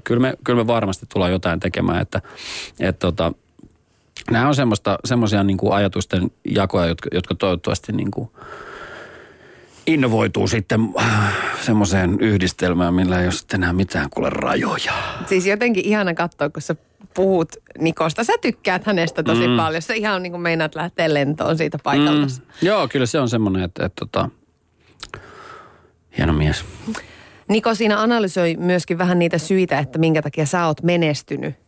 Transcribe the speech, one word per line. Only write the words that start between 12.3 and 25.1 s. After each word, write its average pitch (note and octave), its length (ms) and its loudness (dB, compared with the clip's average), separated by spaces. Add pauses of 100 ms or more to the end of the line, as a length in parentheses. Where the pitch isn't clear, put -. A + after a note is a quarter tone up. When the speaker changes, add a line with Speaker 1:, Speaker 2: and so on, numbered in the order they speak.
Speaker 1:
millä F2+ 260 2
ei F2+ 60 2
ole F2+ 60 0
sitten - 300 -4
enää E2+ 100 0
mitään F#2 380 0
kuule - 200 -2
rajoja. - 600 -2 (340)
Speaker 2:
Siis F#3 200 0
jotenkin G#3+ 400 2
ihana G3+ 280 2
katsoa, D#3+ 360 -2
kun D3+ 120 -10
sä E3 140 -4 (380)
puhut F#3 340 2 (300)
Nikosta. E3 460 0
Sä D4+ 160 2
tykkäät - 460 -2
hänestä E3+ 360 0
tosi A#2+ 260 2
Speaker 1:
Mm. B2 80 2
Speaker 2:
paljon. D#3+ 260 0
Sä A3+ 120 -6
ihan G#3 280 -2
niinku F3 160 -8
meinaat E3 360 0
lähteä D#3 400 -2
lentoon D3 420 0
siitä D#3 260 -2
paikalta. D3 440 2
Speaker 1:
Mm. C3 160 -6 (200)
Joo, F3 260 2
kyllä C3 180 0
se D#3 140 0
on B2 80 2
semmoinen, G#2 340 2
että, - 240 -4
että - 200 -8
tota, - 220 -2 (1900)